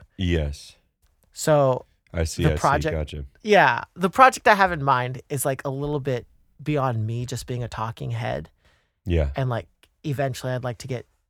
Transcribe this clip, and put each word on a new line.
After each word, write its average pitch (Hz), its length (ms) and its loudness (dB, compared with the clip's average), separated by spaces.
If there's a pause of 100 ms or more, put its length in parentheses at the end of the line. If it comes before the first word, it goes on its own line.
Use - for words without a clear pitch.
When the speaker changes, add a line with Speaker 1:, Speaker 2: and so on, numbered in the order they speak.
(180)
Speaker 1:
Yes. 82 600 -2 (560)
Speaker 2:
So 139 520 2 (280)
Speaker 1:
I 85 100 0
see, 80 200 -4
Speaker 2:
the 80 100 4
Speaker 1:
I - 20 0
see. 78 60 -4
Speaker 2:
project 82 340 0
Speaker 1:
Gotcha. 76 300 -6 (160)
Speaker 2:
Yeah, 165 420 4 (100)
the 180 160 -2
project 262 380 6
I 214 80 8
have 190 160 4
in 151 140 -4
mind 127 420 0
is, 139 160 -4
like, 135 220 -2
a 143 40 -2
little 143 300 -4
bit 131 280 -4 (360)
beyond 131 420 -2
me 117 200 -6
just 120 200 -10
being 123 180 -8
a 113 40 -8
talking 113 440 -8
head. 120 380 -6 (560)
Speaker 1:
Yeah. 80 300 0
Speaker 2:
And, 131 140 -2
like, 117 180 -6 (380)
eventually 135 480 -4
I'd 127 100 -6
like 123 140 -8
to - 100 -16
get 123 180 -8 (240)